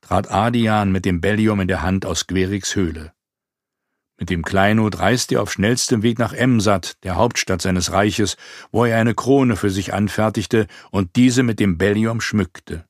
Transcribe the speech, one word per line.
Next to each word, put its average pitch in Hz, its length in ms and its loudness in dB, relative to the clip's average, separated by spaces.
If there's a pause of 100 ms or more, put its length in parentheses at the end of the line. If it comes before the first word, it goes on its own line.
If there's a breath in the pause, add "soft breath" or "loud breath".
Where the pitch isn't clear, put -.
trat 95 280 -2
Adian 107 640 2
mit 92 140 0
dem 90 160 0
Bellium 104 400 2
in 92 60 -2
der 90 140 -2
Hand 92 240 -2
aus 87 220 -6
Gwerigs 92 480 -2
Höhle. 78 380 -4 (1080)
Mit 85 80 -10
dem 87 140 -2
Kleinod 104 560 2
reiste 113 340 0
er 120 80 0
auf 101 100 -6
schnellstem 113 520 0
Weg 117 160 0
nach 117 140 -2
Emsat, 107 680 0
der 90 120 -6
Hauptstadt 95 480 -2
seines 92 280 -2
Reiches, 101 460 0 (340 loud breath)
wo 113 140 2
er 113 140 2
eine 113 160 2
Krone 127 400 2
für 101 160 0
sich 95 240 -4
anfertigte 104 720 0 (240 loud breath)
und 95 240 -2
diese 123 260 4
mit 117 180 0
dem 95 200 2
Bellium 107 420 0
schmückte. - 680 -4